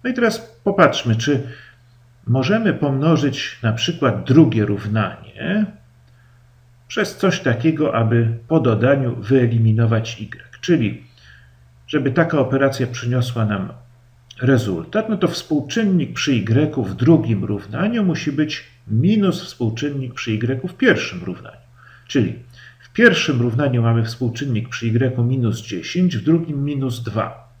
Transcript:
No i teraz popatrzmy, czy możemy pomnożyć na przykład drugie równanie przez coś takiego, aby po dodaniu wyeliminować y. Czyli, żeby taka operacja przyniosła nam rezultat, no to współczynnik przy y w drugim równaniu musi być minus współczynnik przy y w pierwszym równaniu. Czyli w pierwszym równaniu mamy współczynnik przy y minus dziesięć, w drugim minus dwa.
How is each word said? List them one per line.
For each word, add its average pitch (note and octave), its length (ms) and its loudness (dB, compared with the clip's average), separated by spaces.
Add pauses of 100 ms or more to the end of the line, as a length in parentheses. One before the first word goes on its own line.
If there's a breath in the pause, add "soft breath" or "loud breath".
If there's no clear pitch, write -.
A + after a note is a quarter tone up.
No B3+ 60 -4
i B3 40 -4
teraz A#3 260 0 (240)
popatrzmy, C#3+ 520 2
czy C3 280 0 (840 loud breath)
możemy D3+ 460 2
pomnożyć C#3 880 0
na A2+ 100 0
przykład A#2 540 -2
drugie A2+ 380 6
równanie G#2+ 1000 -4 (1200 soft breath)
przez - 300 -4
coś F#3 220 2
takiego, C#3+ 560 0
aby A#2 420 2 (100)
po D#3+ 120 2
dodaniu B2 560 2
wyeliminować A2+ 1040 2
y. - 400 -18
Czyli, B2 420 0 (840 soft breath)
żeby C#3 240 0
taka D#3+ 280 0
operacja - 480 0
przyniosła A#2+ 580 -2
nam G2 280 -4 (680)
rezultat, A2 680 0
no G3+ 80 -2
to F3 100 0
współczynnik F3 880 -2
przy - 180 -2
y A#2 540 0
w F#2+ 100 -8
drugim A#2 480 2
równaniu G3 600 -4
musi D#3 280 -2
być D3+ 320 -2 (240)
minus F3+ 560 2
współczynnik B2+ 720 -6
przy - 180 -6
y A#2+ 360 -2
w - 60 -10
pierwszym - 500 0
równaniu. - 340 -12 (500 loud breath)
Czyli A2 320 0 (400 loud breath)
w - 140 -20
pierwszym E3+ 480 4
równaniu B2 400 0
mamy A#2 220 2
współczynnik A#2 680 -4
przy - 160 -8
y A#2 380 0
minus A#2+ 380 -2
dziesięć, F3 560 -2
w - 60 -6
drugim D#3 420 0
minus C3+ 380 -4
dwa. - 580 -6